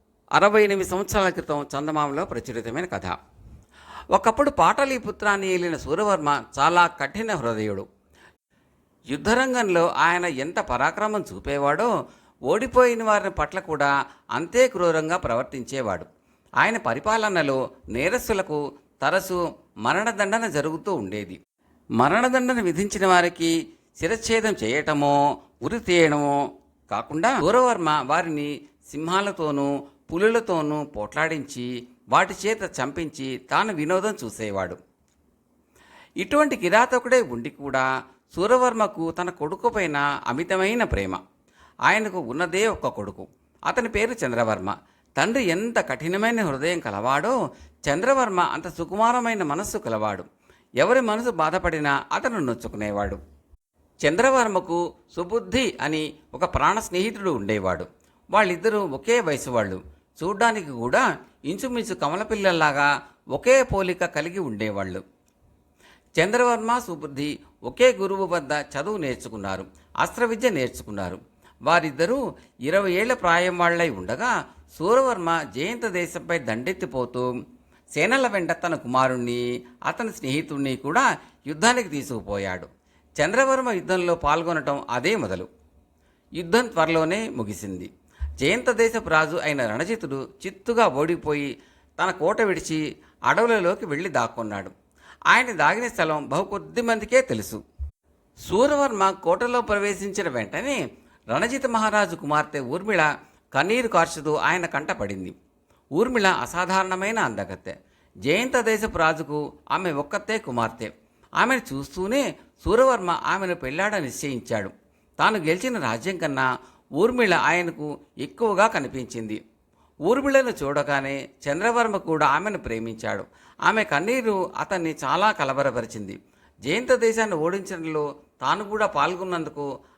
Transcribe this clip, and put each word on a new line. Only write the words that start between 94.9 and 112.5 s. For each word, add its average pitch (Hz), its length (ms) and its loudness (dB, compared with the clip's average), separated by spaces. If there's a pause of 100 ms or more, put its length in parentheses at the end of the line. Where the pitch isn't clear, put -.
ఆయన 240 260 4
దాగిన 185 360 2
స్థలం 156 400 -2
బహుకొద్ది 165 540 -4
మందికే 233 380 2
తెలుసు. 110 440 -4 (720)
సూరవర్మ 240 720 2
కోటలో 233 500 0
ప్రవేశించిన 202 680 -2
వెంటనే 147 600 -4 (380)
రణజిత 233 380 -2
మహారాజు 208 500 2
కుమార్తె 147 440 -2
ఊర్మిళ 156 560 0 (380)
కన్నీరు 220 340 2
కార్చుతూ 165 460 0
ఆయన 160 320 0
కంట 151 240 -4
పడింది. 95 440 -6 (580)
ఊర్మిళ 220 340 2
అసాధారణమైన 185 920 0
అందగత్తె. 98 560 -4 (420)
జయంత 220 440 0
దేశపు 220 380 0
రాజుకు 151 540 0 (180)
ఆమె 175 220 -2
ఒక్కతే 196 460 -4
కుమార్తె. 117 540 -4 (420)
ఆమెను 233 400 0
చూస్తూనే 185 600 -4 (300)